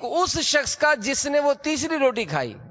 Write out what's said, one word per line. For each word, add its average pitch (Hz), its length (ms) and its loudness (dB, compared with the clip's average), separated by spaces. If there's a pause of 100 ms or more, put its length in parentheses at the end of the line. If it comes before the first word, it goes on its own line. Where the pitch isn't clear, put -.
اس 339 380 0
شخص 285 380 0
کا 302 160 4
جس 254 320 -2
نے 285 140 2
وہ 285 140 4
تیسری 302 440 -2
روٹی 240 280 2
کھائی۔ 135 320 -4 (140)